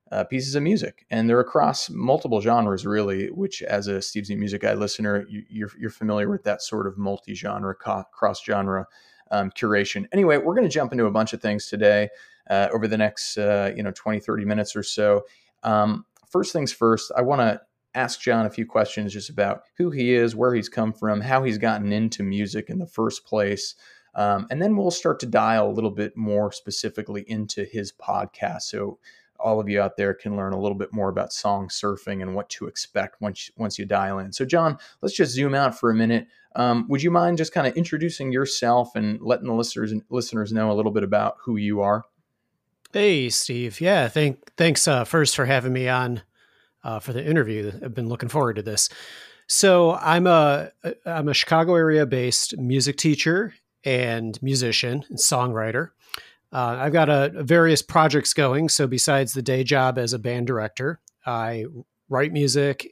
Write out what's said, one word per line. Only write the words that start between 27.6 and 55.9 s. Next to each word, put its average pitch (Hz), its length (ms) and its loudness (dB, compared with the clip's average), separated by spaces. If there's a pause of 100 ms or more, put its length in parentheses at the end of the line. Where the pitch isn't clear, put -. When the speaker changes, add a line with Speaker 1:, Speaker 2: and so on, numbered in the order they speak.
Speaker 1:
his 101 280 -8
podcast. 101 720 -6
So 101 340 -8 (420)
all 110 180 2
of 104 120 -4
you 101 100 2
out 101 160 0
there 98 160 0
can 104 240 -6
learn 98 160 -4
a 95 80 -4
little 101 160 -2
bit 98 160 -8
more 101 160 -2
about 95 240 -4
song 98 360 -2
surfing 101 520 -6
and 92 140 -6
what 101 160 -8
to - 160 -10
expect - 560 -6
once, 101 340 -8
once 110 220 -6
you 101 80 -6
dial 98 320 0
in. 95 120 -8
So 135 140 -4
John, 160 320 2 (240)
let's - 160 -4
just 143 160 2
zoom 135 220 0
out 135 240 2
for 120 100 2
a 113 60 4
minute. 113 320 2 (300)
Um, 120 340 2
would 139 120 0
you 170 80 2
mind 170 280 2
just 156 160 -2
kinda 139 200 0
introducing 160 580 -2
yourself 123 640 2
and 107 260 -2
letting 120 240 0
the 117 80 -2
listeners, 113 400 -2 (160)
listeners 113 420 -4
know 110 180 2
a 104 40 2
little 107 180 0
bit 104 120 0
about 104 360 0
who 117 160 -4
you 104 240 0
are? 104 240 2 (840)
Speaker 2:
Hey, 180 380 2
Steve. 120 540 -4
Yeah, 170 260 4
thank-, 147 480 0
thanks, 165 320 2
uh, 127 160 2
first 151 320 2
for 135 80 2
having 127 300 2
me 127 140 -2
on, 123 340 -2 (600)
uh, 110 180 -8
for 131 120 -10
the 120 100 -6
interview. 110 480 0 (140)
I've 127 80 -8
been 117 160 -6
looking 117 220 -6
forward 123 260 0
to 107 60 -6
this. 107 260 -2 (580)
So 175 460 6
I'm 175 340 2
a, 156 460 4 (320)
I'm 156 240 -4
a 143 60 0
Chicago 165 400 2
area 156 320 4
based 127 500 -2
music 135 400 0
teacher 165 560 0 (320)
and 117 580 -2
musician 127 680 -2
and - 80 -12
songwriter. 123 720 0 (600)